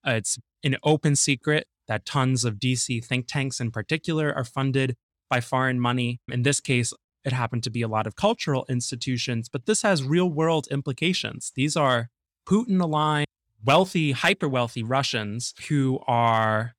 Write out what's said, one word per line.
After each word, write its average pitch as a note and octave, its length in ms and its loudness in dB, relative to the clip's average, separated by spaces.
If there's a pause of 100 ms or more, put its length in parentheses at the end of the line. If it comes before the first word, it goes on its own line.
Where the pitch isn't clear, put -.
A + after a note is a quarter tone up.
Uh, C3 60 2
it's A2+ 260 -2 (260)
an C3+ 180 2
open D3+ 340 4
secret D3 500 0 (220)
that G#2+ 160 -2
tons C3 400 0
of A2 140 -2
D B2+ 160 0
C A#2 260 -4
think B2+ 260 -4
tanks C3+ 340 -4
in A#2 100 -2
particular D3+ 640 -4
are C3 120 -4
funded C3+ 520 -2 (320)
by B2 120 2
foreign B2+ 400 -2
money. B2 480 0
In A#2+ 140 -2
this C#3 180 2
case, B2 320 -2 (320)
it C3 80 -2
happened A#2+ 300 -2
to A#2+ 80 -6
be A#2 120 -4
a A2+ 60 -2
lot A2 180 -2
of G#2+ 100 -8
cultural F3 520 0
institutions, B2 800 -4
but - 180 -8
this G#3+ 160 2
has F#3 200 2
real E3+ 260 2
world D#3+ 420 0
implications. C#3+ 840 -4
These D3 220 0
are B2+ 320 2 (400)
Putin-aligned, D#3 800 2 (360)
wealthy, D#3+ 460 4
hyper-wealthy C3 720 0
Russians A#2 720 -2 (140)
who C3+ 400 2
are A2+ 720 2